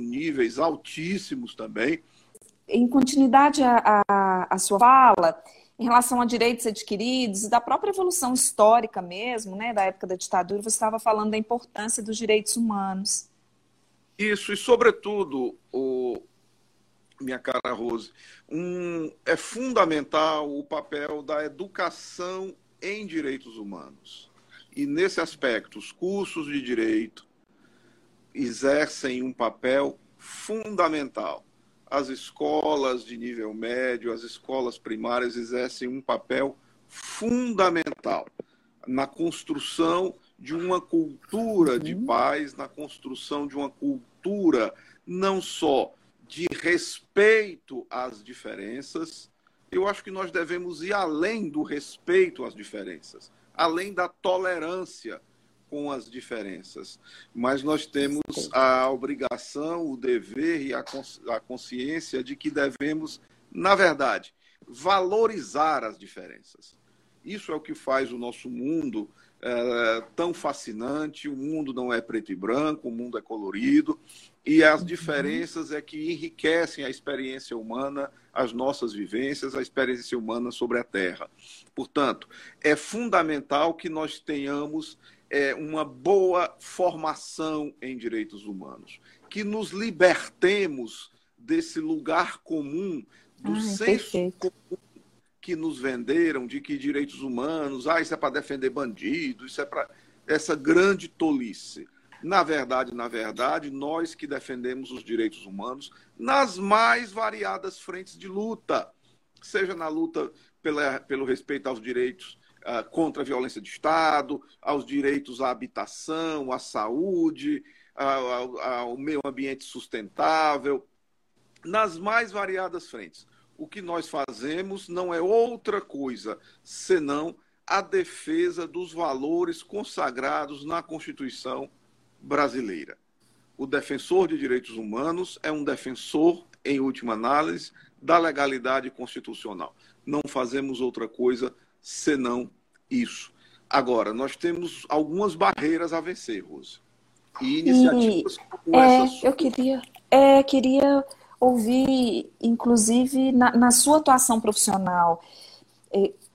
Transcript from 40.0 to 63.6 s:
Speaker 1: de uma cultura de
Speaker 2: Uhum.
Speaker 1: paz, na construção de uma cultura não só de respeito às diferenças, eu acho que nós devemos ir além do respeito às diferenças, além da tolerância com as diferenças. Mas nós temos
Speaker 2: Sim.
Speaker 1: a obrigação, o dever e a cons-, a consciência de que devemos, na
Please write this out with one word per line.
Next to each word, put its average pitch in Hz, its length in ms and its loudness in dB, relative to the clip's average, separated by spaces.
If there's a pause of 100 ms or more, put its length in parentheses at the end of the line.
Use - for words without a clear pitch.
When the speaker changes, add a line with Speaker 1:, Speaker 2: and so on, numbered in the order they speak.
Speaker 1:
de 151 180 -10
uma 180 260 -2
cultura 170 960 0
de 160 160 -6
Speaker 2:
Uhum. 208 100 -4
Speaker 1:
paz, 143 500 0
na 139 120 -10
construção 143 800 -10
de 135 80 -12
uma 139 160 -4
cultura 143 1040 0 (320)
não 185 340 0
só - 540 0 (320)
de 165 200 -6 (140)
respeito 190 1300 2
às 120 360 -8
diferenças, 120 1080 -12 (400)
eu 185 160 0
acho 202 160 -4
que 202 80 -16
nós 190 220 -8
devemos 175 500 -4
ir 185 100 -4
além 190 560 -2
do 151 140 -4
respeito 165 840 0
às 117 100 -12
diferenças, 98 760 -14 (240)
além 170 380 0
da 180 160 -2
tolerância 180 1120 -4 (500)
com 147 200 -6
as 127 180 -8
diferenças. 107 920 -12 (340)
Mas 131 280 0
nós 151 220 -2
temos 143 460 -2
Speaker 2:
Sim. 151 220 -6
Speaker 1:
a 131 380 4
obrigação, 139 1000 -6
o 131 60 -8
dever 127 640 -2
e 135 120 -6
a 127 100 -6
cons-, - 440 -14
a 113 120 -2
consciência 131 840 -6
de 135 140 -10
que 151 140 -6
devemos, 147 720 -4 (300)
na 185 240 4